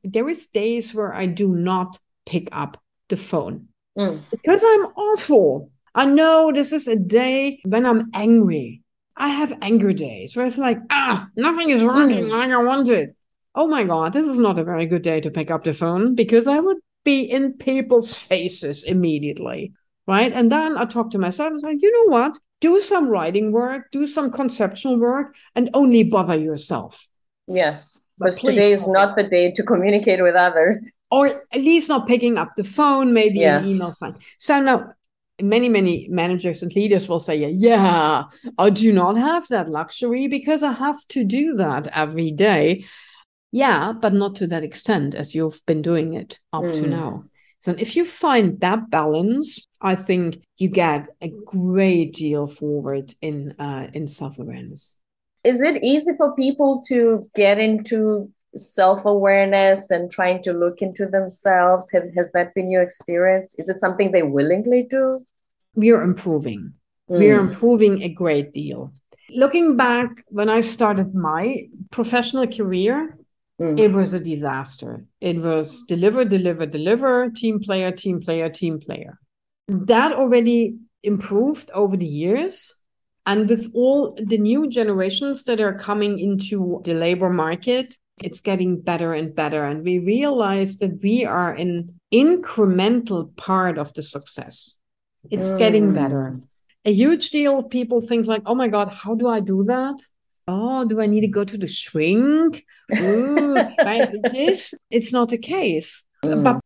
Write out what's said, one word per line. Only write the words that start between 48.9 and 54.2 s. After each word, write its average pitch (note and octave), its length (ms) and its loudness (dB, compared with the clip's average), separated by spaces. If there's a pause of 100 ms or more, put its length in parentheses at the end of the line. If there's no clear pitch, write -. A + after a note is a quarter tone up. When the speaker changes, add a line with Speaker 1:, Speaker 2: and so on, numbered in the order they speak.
Speaker 1:
balance, E3+ 760 -2 (140)
I F#3+ 140 0
think F3+ 480 -4 (160)
you F#3 100 0
get D#3+ 380 0 (160)
a E3+ 80 -10 (160)
great F#3 640 0
deal D3 360 -4
forward C#3 760 -6
in, D3 360 -8
uh, C#3 360 -10
in D3+ 140 -8
self-awareness. C3+ 880 -14 (460)